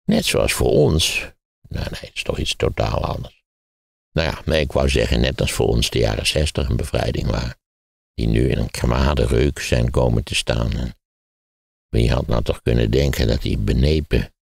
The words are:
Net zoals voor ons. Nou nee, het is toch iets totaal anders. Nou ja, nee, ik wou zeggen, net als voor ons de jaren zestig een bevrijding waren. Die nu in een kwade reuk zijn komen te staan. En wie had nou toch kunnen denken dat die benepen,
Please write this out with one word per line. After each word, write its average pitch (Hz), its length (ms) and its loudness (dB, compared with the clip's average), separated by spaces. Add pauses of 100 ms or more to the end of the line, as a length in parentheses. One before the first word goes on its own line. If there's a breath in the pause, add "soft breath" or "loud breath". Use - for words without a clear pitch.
Net 214 200 2
zoals - 280 0
voor - 180 0
ons. 135 480 2 (500)
Nou - 220 -6
nee, - 100 -10
het - 140 -18
is - 80 -8
toch - 160 -4
iets - 180 -4
totaal - 480 -2
anders. - 360 -8 (720)
Nou 80 160 0
ja, - 160 -6
nee, 78 160 2
ik 73 120 -2
wou 67 160 2
zeggen, 60 320 2
net 65 200 0
als - 120 0
voor - 140 0
ons 58 240 2
de - 80 -2
jaren 55 280 0
zestig 71 420 0
een 58 80 0
bevrijding - 500 -2
waren. 58 320 -4 (560)
Die 57 120 -2
nu 57 240 2
in 58 80 0
een 58 120 -2
kwade 64 560 0
reuk 60 320 2
zijn 60 320 0
komen 58 340 0
te - 100 -8
staan. 58 380 -2
En 60 240 -6 (920)
wie 57 240 2
had 62 140 0
nou 58 160 2
toch - 200 -4
kunnen 58 280 2
denken 65 360 2
dat 57 160 0
die - 160 -2
benepen, 69 720 0 (120)